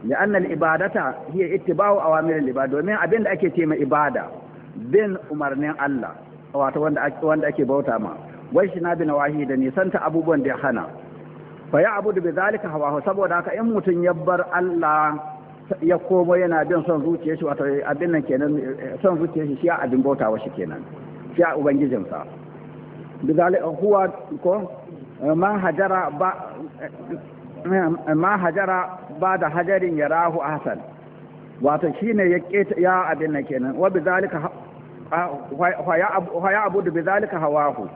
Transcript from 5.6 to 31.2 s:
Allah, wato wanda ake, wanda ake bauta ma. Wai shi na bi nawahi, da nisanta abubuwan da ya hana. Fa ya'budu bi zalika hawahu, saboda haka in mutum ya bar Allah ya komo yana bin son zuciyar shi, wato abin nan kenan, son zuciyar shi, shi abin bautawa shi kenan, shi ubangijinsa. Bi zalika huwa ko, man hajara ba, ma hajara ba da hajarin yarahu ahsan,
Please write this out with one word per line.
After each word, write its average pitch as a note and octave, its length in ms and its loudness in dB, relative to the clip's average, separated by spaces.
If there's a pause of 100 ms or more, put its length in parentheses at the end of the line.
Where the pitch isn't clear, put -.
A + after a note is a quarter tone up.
Allah, B2+ 380 -2 (380)
wato C#3 260 0
wanda D3 240 2
ake, C#3+ 180 -2
wanda D#3 260 2
ake D3 180 0
bauta C3 340 2
ma. F2 160 -6 (380)
Wai F#3+ 200 4
shi F#3 60 -6
na E3+ 160 0
bi E3 100 -2
nawahi, D3 400 0
da C3 100 -2
nisanta D3 460 0
abubuwan D#3+ 400 2
da C3+ 80 0
ya - 80 -2
hana. A2 300 -2 (840)
Fa D3 120 4
ya'budu G3+ 420 2
bi E3+ 80 0
zalika G#3 360 0
hawahu, D3+ 360 0
saboda F#3+ 400 2
haka F3+ 100 -4
in A3+ 160 0
mutum F#3 340 2
ya F3 100 4
bar F3 400 0
Allah D#3 680 2 (600)
ya E3+ 180 4
komo F3+ 340 4
yana E3+ 320 4
bin E3+ 220 2
son D#3 160 2
zuciyar D#3+ 340 0
shi, E3 60 -6
wato C#3+ 200 -2 (220)
abin D3+ 260 -2
nan D#3 120 2
kenan, D3 340 0 (460)
son F3+ 160 4
zuciyar E3 280 -2
shi, C#3 140 -2
shi E3+ 80 2
abin C3 320 2
bautawa A#2 380 2
shi A2 160 -8
kenan, D#2 260 -8 (540)
shi E3+ 80 4
ubangijinsa. C#3 840 0 (960)
Bi D3 120 0
zalika F3 340 4
huwa F#3+ 400 4 (340)
ko, F#3 300 0 (640)
man G3 240 2
hajara F#3 580 2
ba, - 380 -2 (1600)
ma F#3+ 220 4
hajara F#3 600 0 (220)
ba F#3 180 2
da E3 120 0
hajarin F3 480 2
yarahu D#3+ 440 2
ahsan, C3+ 380 -4 (800)